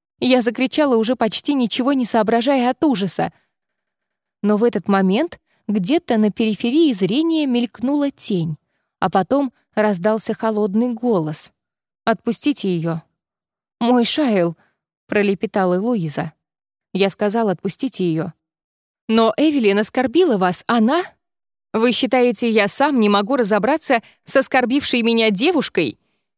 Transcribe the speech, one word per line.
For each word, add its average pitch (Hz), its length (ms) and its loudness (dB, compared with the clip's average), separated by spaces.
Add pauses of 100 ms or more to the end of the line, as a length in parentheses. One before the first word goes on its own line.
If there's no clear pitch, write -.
(200)
Я 254 240 2
закричала, 262 520 0
уже 226 200 0
почти 240 400 -2
ничего 254 380 0
не 262 120 0
соображая 240 640 2
от 262 140 -4
ужаса. 196 500 -2 (1120)
Но 208 140 2
в 202 60 0
этот 233 240 0
момент 196 520 0 (280)
где-то 220 500 0
на 214 140 2
периферии 240 640 0
зрения 285 540 0
мелькнула 262 640 -2
тень, 165 460 -4 (420)
а 185 100 0
потом 254 420 0 (220)
раздался 214 600 0
холодный 214 560 -2
голос. 202 640 -2 (540)
«Отпустите 226 680 -2
ее». 165 280 -4 (800)
«Мой 240 260 2
Шайл», 202 500 0 (520)
пролепетала 196 720 0
Луиза. 170 540 -4 (600)
Я 196 160 0
сказал: 208 400 -2
«Отпустите 190 580 -4
ее». 160 240 -2 (760)
«Но 226 300 2
Эвелин 254 420 2
оскорбила 254 580 0
вас, 180 300 0
она?» 247 360 0 (680)
«Вы 226 200 2
считаете, 247 560 0
я 214 180 2
сам 277 320 0
не 214 80 4
могу 208 300 2
разобраться 226 640 0 (220)
с - 120 -2
оскорбившей 262 680 0
меня 226 280 2
девушкой?» 214 640 0 (400)